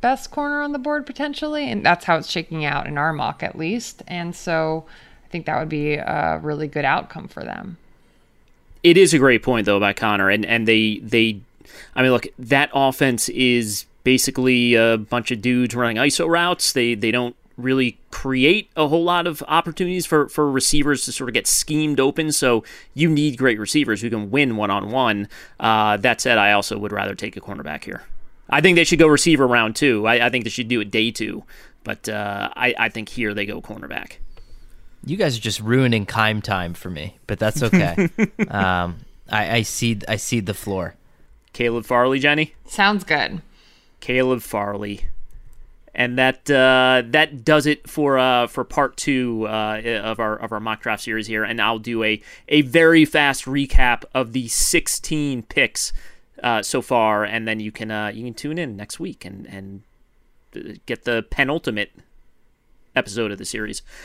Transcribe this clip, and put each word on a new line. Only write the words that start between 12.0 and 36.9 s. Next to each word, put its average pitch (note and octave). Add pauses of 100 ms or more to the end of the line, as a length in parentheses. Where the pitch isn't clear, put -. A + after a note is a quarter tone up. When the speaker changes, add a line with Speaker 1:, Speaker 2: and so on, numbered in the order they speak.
Speaker 2:
mean, C3
look, A#2+ (120)
that C#3
offense C3+
is A#2+ (160)
basically B2+
a A2+
bunch A2+
of A2+
dudes B2
running A#2
iso D3
routes. E3+
They, A#2+
they G#2+
don't A#2+ (200)
really C3 (120)
create C3+
a D#3
whole E3
lot F3
of D3+
opportunities F3
for, D3+
for D3
receivers C3+
to A#2+
sort B2
of A2+
get A2+
schemed D3+
open, D3
so A#2+ (280)
you D#3+
need D3
great B2
receivers A2
who A#2
can G#2
win C3
one-on-one. G#2 (320)
Uh, G#2+
that A#2
said, A#2+
I G2+
also G#2
would G#2
rather G2+
take A2
a -
cornerback -
here. - (480)
I C#3+
think F3+
they E3
should E3
go D#3+
receiver D3
round A2+
two. A2
I, A#2+
I -
think B2
they A2
should A#2
do A#2+
it G#2
day A2
two, G#2+ (400)
but, G#2+
uh, G#2
I, B2
I A2+
think G#2+
here G#2+
they G2+
go G#2
cornerback. - (880)
Speaker 3:
You D#3
guys D#3+
are A2
just G#2+
ruining A2+
Keim G#2+
time F2+
for -
me, D#2 (100)